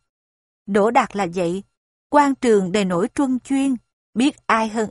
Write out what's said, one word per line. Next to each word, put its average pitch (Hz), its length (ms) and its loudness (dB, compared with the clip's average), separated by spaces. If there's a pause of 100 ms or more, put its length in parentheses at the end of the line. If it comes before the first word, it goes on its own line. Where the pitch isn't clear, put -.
(640)
Đỗ 202 260 2
Đạt 240 240 0
là 196 180 -2
vậy, 180 300 -4 (460)
quan 285 260 4
trường 202 360 2
đầy 202 140 0
nổi 180 300 -2
truân 262 240 0
chuyên, 269 360 -2 (380)
biết 262 340 -2
ai 220 220 0
hơn 220 220 -4